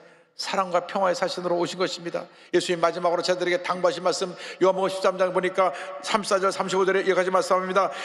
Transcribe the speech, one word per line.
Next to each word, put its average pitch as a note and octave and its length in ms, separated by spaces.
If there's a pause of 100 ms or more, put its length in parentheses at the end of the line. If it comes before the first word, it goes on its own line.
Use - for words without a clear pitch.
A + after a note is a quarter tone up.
(360)
사랑과 F3+ 500
평화의 F#3+ 300
사신으로 F3 420
오신 F3 220
것입니다. E3+ 480 (260)
예수님 F3 260
마지막으로 E3+ 440
저희들에게 F3 400
당부하신 F3+ 400
말씀, F3+ 300 (280)
요한복음 F#3+ 260
십삼 F#3 300
장 F#3 160
보니까 F3+ 400 (300)
삼십사 G#3 360
절, F#3+ 120
삼십오 F#3+ 340
절에 F#3+ 160
이와 F#3 140
같이 F#3 160
말씀합니다. F#3 600 (140)